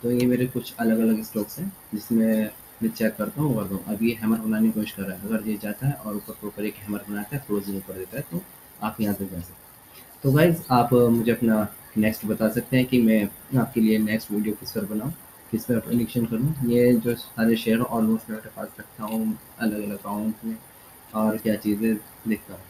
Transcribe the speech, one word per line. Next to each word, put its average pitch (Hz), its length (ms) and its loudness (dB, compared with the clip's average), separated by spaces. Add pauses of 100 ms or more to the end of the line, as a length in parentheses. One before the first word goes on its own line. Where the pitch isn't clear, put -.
तो 120 80 0
ये 123 140 4
मेरे 123 200 2
कुछ 123 340 -6
अलग-अलग 113 440 2
stocks 107 360 -6
हैं 196 120 -6 (220)
जिसमें 110 560 2 (340)
मैं 113 60 0
check 110 260 -2
करता 107 260 -4
हूँ, 143 140 2
करता 98 200 -4
हूँ। 92 100 -6
अब 104 180 -2
ये 117 100 2
hammer 110 240 0
बनाने 110 300 2
की 110 40 4
कोशिश 107 200 -4
कर 98 120 -8
रहा 95 140 -6
है, 92 60 -12
अगर 107 240 -4
ये 107 160 -4
जाता 104 240 -4
है 143 60 2
और 107 220 -8
ऊपर 104 180 -10
proper 104 320 -8
एक 104 100 -4
hammer 104 240 -6 (100)
बनाता 104 260 -6
है, 135 120 -4
क्लोजिंग 98 300 -2
ऊपर 92 160 -10
देता 92 240 -10
है, 147 140 -6
तो 175 100 -4 (420)
आप 110 180 -6
यहाँ 101 140 0
तक 101 60 -8
जा 92 160 -8
सकते - 0 -
हैं। - 840 -18
तो 135 80 4
guys, 165 400 6
आप 123 220 4
मुझे 117 380 6
अपना 110 360 2 (300)
next 110 280 2
बता 107 240 2
सकते 120 280 0
हैं 127 80 4
कि 123 160 4
मैं 110 280 4 (280)
आपके 117 240 0
लिए 110 160 4
next 107 340 0
video 104 240 -2
किस - 160 -14
पर 104 140 -4
बनाऊँ, 107 280 -6 (380)
किस 110 140 -4
पर 117 140 2
prediction 117 460 0
करूँ। 117 300 0 (100)
ये 120 280 6
जो 117 220 2
सारे 113 400 0
share 113 220 0
almost 113 520 0
मैं 110 80 -8
अपने 110 180 -14
पास 104 120 -10 (120)
रखता - 240 -14
हूँ 110 340 -4 (220)
अलग-अलग 104 400 -4
अकाउंट 107 360 -4 (100)
में, 113 120 -6 (580)
और 110 220 2
क्या 110 180 0
चीज़ें 104 400 0 (320)
देखता 104 260 -4
हूँ। 92 160 -16